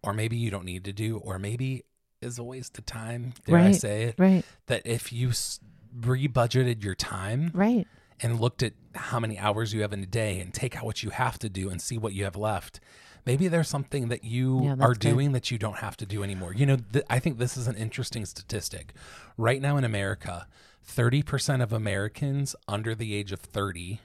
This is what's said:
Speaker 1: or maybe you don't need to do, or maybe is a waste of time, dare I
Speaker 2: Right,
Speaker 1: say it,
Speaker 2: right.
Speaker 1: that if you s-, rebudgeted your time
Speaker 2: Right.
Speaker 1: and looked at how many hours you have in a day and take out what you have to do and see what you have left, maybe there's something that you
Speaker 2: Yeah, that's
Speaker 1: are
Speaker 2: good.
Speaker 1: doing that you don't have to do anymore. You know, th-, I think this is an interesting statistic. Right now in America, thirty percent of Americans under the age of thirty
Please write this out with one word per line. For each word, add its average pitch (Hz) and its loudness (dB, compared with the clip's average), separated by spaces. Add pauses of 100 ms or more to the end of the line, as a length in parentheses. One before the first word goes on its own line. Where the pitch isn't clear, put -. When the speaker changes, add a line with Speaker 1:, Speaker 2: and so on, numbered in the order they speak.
Speaker 1:
or 101 -2
maybe 110 0
you 117 0
don't 95 -6
need 90 -8
to 98 -8
do, 110 -2
or 95 -8
maybe 120 -6 (360)
is 120 -10
a 120 -8
waste 127 -14
of 117 -16
time, 120 -8 (140)
dare 170 10
I 175 12
Speaker 2:
Right, 196 12
Speaker 1:
say 107 0
it, 117 -2
Speaker 2:
right. 185 8 (220)
Speaker 1:
that 120 0
if 113 -2
you 123 0
s-, - -2 (400)
rebudgeted 123 2
your 95 -2
time 110 -2
Speaker 2:
Right. 214 4 (340)
Speaker 1:
and 117 0
looked 120 0
at 110 -2 (200)
how - -4
many 110 -4
hours 104 0
you 107 -2
have 104 -2
in 98 -6
a 92 -8
day 101 -2
and 90 -10
take - -4
out 113 -10
what 110 -6
you 104 -4
have - -2
to 113 -4
do 95 -4
and 92 -6
see - -6
what 107 -4
you 98 -4
have 92 -6
left, 104 -4 (480)
maybe 139 2
there's 165 2
something 135 -2
that 123 -4
you 127 2
Speaker 2:
Yeah, 139 2
that's 131 2
Speaker 1:
are 123 6
Speaker 2:
good. 107 -4
Speaker 1:
doing 139 4
that 123 -2
you - -2
don't 104 -4
have 104 -6
to 104 -10
do 101 -4
anymore. 92 -6
You 135 4
know, 139 6
th-, 123 0
I 123 4
think 131 -2
this 123 -2
is 123 -4
an 120 -2
interesting 110 -6
statistic. - -10 (440)
Right 120 2
now 143 2
in 135 2
America, 98 -2 (380)
thirty 131 2
percent 135 0
of 107 0
Americans 110 -2 (140)
under 110 -2
the 107 -4
age 98 -4
of 95 -8
thirty 95 -4